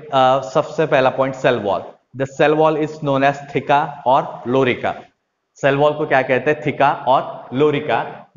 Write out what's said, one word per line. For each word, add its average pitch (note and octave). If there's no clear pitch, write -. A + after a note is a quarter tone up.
अ, C3
सबसे D#3
पहला C3
पॉइंट C3+
सेल C3+
वॉल। G2
The C3
cell D3+
wall D#3
is D3+
known C3+
as C#3
thica C#3+
और C#3
lorica। B2
सेल C3+
वॉल D3
को D3+
क्या C#3
कहते C3
हैं? D3+
थिका C#3+
और -
लोरिका। C3+